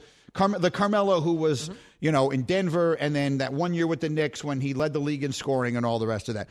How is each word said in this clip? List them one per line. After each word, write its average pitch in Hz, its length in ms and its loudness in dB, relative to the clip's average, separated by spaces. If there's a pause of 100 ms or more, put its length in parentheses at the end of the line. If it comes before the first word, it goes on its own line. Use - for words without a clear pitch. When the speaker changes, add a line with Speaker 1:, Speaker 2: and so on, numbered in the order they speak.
(340)
Speaker 1:
Carme-, 196 260 2
the 170 100 4
Carmelo 202 520 2
who 170 120 2
was, 156 360 0
Speaker 2:
Mm-hmm. 202 80 -16 (220)
Speaker 1:
you 156 120 0
know, 139 180 4
in 135 120 0
Denver 175 520 2
and 147 220 -2
then 139 220 0
that 131 160 -2
one 175 200 0
year 165 120 2
with 160 140 -2
the 160 100 -2
Knicks 151 340 -2
when 139 160 -4
he 139 140 -2
led 147 180 -2
the 147 80 -2
league 143 240 -2
in 135 80 -2
scoring 127 440 -2
and 120 100 0
all 117 120 0
the 110 80 0
rest 110 220 -4
of 113 60 -4
that. 101 160 -8